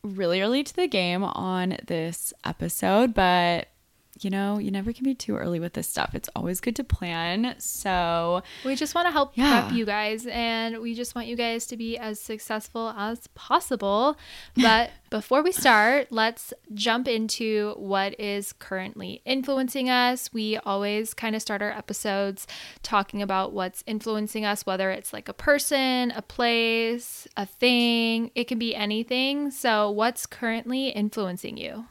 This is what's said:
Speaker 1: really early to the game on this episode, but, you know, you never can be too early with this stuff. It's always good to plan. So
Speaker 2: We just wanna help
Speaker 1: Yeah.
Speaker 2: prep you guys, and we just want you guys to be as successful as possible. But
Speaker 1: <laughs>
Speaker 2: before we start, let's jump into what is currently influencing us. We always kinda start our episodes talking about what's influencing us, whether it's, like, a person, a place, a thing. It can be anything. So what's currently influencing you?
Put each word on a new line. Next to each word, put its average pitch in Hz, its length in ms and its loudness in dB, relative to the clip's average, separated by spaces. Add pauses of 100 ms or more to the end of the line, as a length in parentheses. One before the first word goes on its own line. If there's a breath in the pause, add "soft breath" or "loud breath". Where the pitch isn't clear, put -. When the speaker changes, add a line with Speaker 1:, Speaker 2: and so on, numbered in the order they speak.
Speaker 1:
really 190 380 0
early 254 220 2
to - 120 -8
the 359 120 2
game 185 360 2
on 185 540 -2 (100)
this 170 440 -4 (120)
episode, 196 720 2
but, 180 540 4 (520)
you 196 80 -4
know, 196 300 0
you 202 120 -2
never 196 220 -2
can 254 100 -6
be 269 120 2
too 208 200 -4
early 175 240 -2
with 170 140 -6
this - 160 -4
stuff. - 240 -2
It's - 220 -8
always 180 260 -4
good 233 160 -2
to 254 80 -4
plan. 175 720 -2
So 175 840 0 (200 loud breath)
Speaker 2:
We 269 120 0
just 294 200 -4
wanna 349 160 4
help 285 240 2
Speaker 1:
Yeah. 240 280 6
Speaker 2:
prep 214 100 0
you 233 120 2
guys, 214 420 -2
and 226 520 -2
we 233 140 -4
just 240 220 -6
want 233 120 -4
you 240 80 -4
guys 233 320 0
to 247 80 -10
be 226 220 -4
as 220 220 -6
successful 220 760 -6
as 220 380 -6
possible. 254 800 2 (380 loud breath)
But 233 440 6
Speaker 1:
<laughs> - 100 -20
Speaker 2:
before 254 340 2
we 359 80 4
start, 240 600 6
let's 226 420 -2 (200)
jump 233 360 0
into 214 680 0
what 196 400 -2
is 202 360 -4
currently 190 720 -8
influencing 262 640 -2
us. 247 420 2
We 214 280 -2
always 208 540 -2
kinda 220 280 -4
start 208 200 -4
our 208 100 -2
episodes 196 760 -4 (360 loud breath)
talking 202 380 0
about 196 300 0
what's 190 340 -4
influencing 214 600 -4
us, 202 200 -2
whether 190 260 0
it's, - 200 -8
like, 214 160 -12
a - 60 -12
person, 262 840 2
a 220 60 -6
place, 233 1120 0
a 202 100 -4
thing. 233 880 2
It 240 120 -2
can 240 140 -4
be 226 180 -2
anything. 254 720 -2
So 214 400 2
what's 226 340 0
currently 233 600 -4
influencing 208 720 -4
you? 233 320 -10